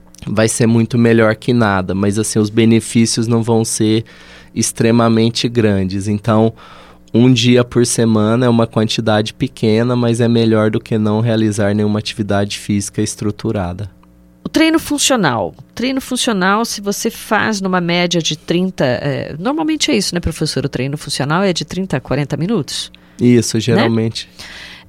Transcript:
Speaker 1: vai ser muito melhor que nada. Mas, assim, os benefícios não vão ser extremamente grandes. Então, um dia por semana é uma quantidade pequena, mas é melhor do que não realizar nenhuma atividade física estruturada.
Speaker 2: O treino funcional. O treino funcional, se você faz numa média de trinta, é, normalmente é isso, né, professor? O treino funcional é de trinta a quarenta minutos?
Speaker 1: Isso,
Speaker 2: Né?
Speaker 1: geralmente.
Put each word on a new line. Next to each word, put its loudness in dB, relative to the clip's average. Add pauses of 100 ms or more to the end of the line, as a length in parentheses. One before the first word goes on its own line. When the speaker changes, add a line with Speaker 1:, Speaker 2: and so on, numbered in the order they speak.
(280)
Speaker 1:
vai 2
ser 0
muito 2
melhor 4
que -2
nada. 0
Mas, 0
assim, -4
os 2
benefícios 2
não 0
vão 0
ser 0 (480)
extremamente 2
grandes. 0
Então, 2 (600)
um 6
dia 4
por 0
semana 2
é 4
uma 2
quantidade -2
pequena, 0
mas 0
é 2
melhor 4
do -2
que -4
não 0
realizar 0
nenhuma 0
atividade -4
física -4
estruturada. -6 (540)
Speaker 2:
O -10
treino 2
funcional. -2
O -20 (120)
treino -4
funcional, -2
se -8
você -4
faz -2
numa 0
média 0
de -4
trinta, -2
é, -2
normalmente -2
é 2
isso, -2
né, -2
professor? -4
O -4
treino -4
funcional -2
é 2
de -6
trinta -4
a -6
quarenta -4
minutos? -4 (280)
Speaker 1:
Isso, 4
Speaker 2:
Né? 0
Speaker 1:
geralmente. 0 (600)